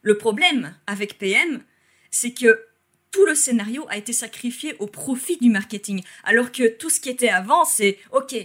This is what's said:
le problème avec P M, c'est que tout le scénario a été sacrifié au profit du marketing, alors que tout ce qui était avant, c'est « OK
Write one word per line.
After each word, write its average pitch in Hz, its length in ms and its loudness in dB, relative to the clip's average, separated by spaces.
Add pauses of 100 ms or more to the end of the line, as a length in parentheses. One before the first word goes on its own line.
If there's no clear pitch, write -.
le 208 140 4
problème 226 580 0 (120)
avec 202 320 -8
P 196 140 -2
M, 294 300 0 (480)
c'est 240 220 -4
que 226 260 4 (520)
tout 392 160 6
le 320 80 0
scénario 240 540 -2
a - 80 -6
été 208 160 -10
sacrifié 240 680 -8
au 208 80 -6
profit 262 520 -6
du 240 120 6
marketing, 202 520 -4 (220)
alors 247 280 2
que 233 260 2
tout 320 120 -10
ce - 100 0
qui - 80 -10
était 247 200 0
avant, 208 360 2
c'est « 202 340 0 (140)
OK 262 220 -2 (100)